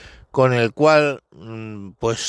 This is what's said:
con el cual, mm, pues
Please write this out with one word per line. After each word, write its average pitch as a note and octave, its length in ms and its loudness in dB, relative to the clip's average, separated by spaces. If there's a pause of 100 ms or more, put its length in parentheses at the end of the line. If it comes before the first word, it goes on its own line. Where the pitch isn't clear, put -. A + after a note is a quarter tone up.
(320)
con B2+ 220 2
el A#2 180 0
cual, D3 580 2
mm, G#2+ 600 -14 (100)
pues A2+ 180 -2 (100)